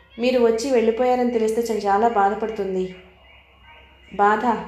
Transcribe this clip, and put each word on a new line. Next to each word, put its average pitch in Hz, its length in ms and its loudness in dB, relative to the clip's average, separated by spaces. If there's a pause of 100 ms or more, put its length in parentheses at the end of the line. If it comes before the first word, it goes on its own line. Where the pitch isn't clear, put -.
(180)
మీరు 247 260 2
వచ్చి 226 260 0
వెళ్ళిపోయారని 247 600 2
తెలిస్తే 220 320 0
తను 226 160 -4
చాలా 202 300 2
బాధపడుతుంది." 202 840 -2 (1200)
"బాధ? 214 420 2 (120)